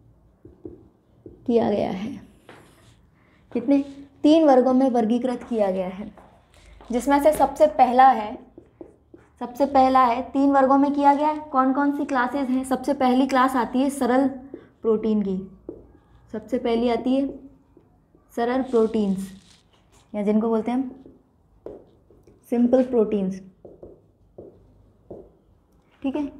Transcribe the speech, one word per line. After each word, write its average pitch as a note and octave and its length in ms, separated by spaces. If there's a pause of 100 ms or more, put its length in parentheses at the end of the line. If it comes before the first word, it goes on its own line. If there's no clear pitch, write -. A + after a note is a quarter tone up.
(1500)
किया A#3 240
गया G3+ 200
है। F#3+ 200 (1400)
कितने? C#4 260 (440)
तीन D#4 220
वर्गों B3+ 280
में C4 180
वर्गीकृत B3 520
किया G#3+ 280
गया F#3 160
है, F#3+ 240 (800)
जिसमें C#4 300
से D4+ 100
सबसे D4+ 340
पहला B3+ 420
है, A3 300 (1000)
सबसे B3 260
पहला C4 380
है, A#3+ 180
तीन C#4 280
वर्गों C4+ 280
में C#4+ 140
किया C#4+ 220
गया D4 140
है। D4+ 120 (120)
कौन C4 200
कौन C#4+ 200
सी D4 120
classes C4 460
हैं? C4 140
सबसे C4 300
पहली C4 320
class C4+ 300
आती B3+ 260
है C#4 80
सरल C4 380 (540)
protein G#3+ 400
की, F#3+ 140 (960)
सबसे A#3 260
पहली A#3+ 320
आती A#3+ 260
है C#4 120 (1080)
सरल B3 280
proteins, A3 680 (800)
या G#3 100
जिनको G#3+ 260
बोलते A3+ 220
हैं B3 80
हम C4+ 120 (1600)
सिंपल A#3+ 300
प्रोटीन्स, G#3+ 580 (2500)
ठीक C4+ 140
है। D4 80 (160)